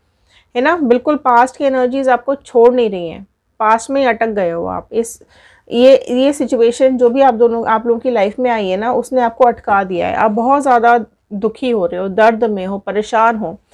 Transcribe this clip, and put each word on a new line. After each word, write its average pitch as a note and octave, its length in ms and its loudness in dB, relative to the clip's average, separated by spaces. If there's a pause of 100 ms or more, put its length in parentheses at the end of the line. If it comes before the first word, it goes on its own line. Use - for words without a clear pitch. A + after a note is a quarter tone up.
(540)
है B3 80 -2
ना। D#4+ 160 0
बिल्कुल B3+ 400 0
पास्ट B3+ 380 2
की D4 80 -6
एनर्जीज C4 440 0
आपको B3 280 0
छोड़ A#3+ 380 2
नहीं A#3 160 0
रही F3 180 -8
हैं, G3 180 -16 (340)
पास्ट A3+ 300 0
में C4+ 100 -2
ही C4 60 0
अटक A3+ 220 -2
गए G3+ 220 -2
हो E3+ 160 -6
आप। F3+ 260 -8
इस, A#3 260 -6 (520)
ये, B3+ 240 6 (160)
ये C4 220 0
सिचुएशन B3+ 680 0
जो A#3+ 120 4
भी C4+ 120 -2
आप B3+ 120 4
दोनों, A#3 320 0
आप A3+ 200 -2
लोगों A#3 140 0
की B3+ 100 -2
लाइफ G#3 280 -2
में B3+ 120 -2
आई G#3+ 180 -2
है F#3 80 -2
ना, A3+ 180 -4
उसने B3 280 -2
आपको A#3 220 0
अटका G#3 400 0
दिया F3+ 240 -4
है। - 60 -4
आप A3 180 0
बहुत C4+ 300 0
ज़्यादा A#3+ 360 2 (360)
दुखी A3 360 -4
हो G#3 160 0
रहे F3 140 -6
हो, G3 80 -6
दर्द A3 380 2
में G3 200 -4
हो, G3 140 -8
परेशान A3 560 -2
हो, G#3 200 -8 (180)